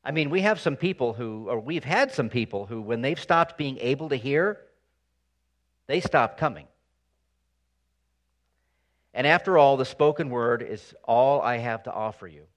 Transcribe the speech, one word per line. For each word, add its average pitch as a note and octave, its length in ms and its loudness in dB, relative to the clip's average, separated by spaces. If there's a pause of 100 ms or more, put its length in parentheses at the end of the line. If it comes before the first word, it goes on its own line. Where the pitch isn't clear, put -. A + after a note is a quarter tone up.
I C#3 100 -6
mean, D3+ 180 0
we F#3 100 0
have G#3 180 2
some D3 180 -2
people C3+ 360 -2
who, A2 340 -8
or A2+ 140 -2
we've D3 240 -6
had A#3 280 0
some A#2+ 180 -2
people G#2+ 340 -4
who, A2+ 160 -10
when A2+ 220 -4
they've D3 180 -2
stopped - 380 0
being C#3 220 -4
able C#3 280 -2
to C#3 80 -2
hear, D3+ 420 -2 (1300)
they D#3 120 0
stop C3+ 380 0
coming. B2 280 -4 (2500)
And C3 140 0
after F3 320 4
all, C#3 180 8
the C3 80 -2
spoken D3 460 0
word A#2+ 320 0
is - 320 -12 (100)
all C3 380 4
I A#2+ 160 -2
have A2+ 240 -6
to A#2+ 100 -12
offer G#2+ 340 -8
you. D2+ 180 -20 (120)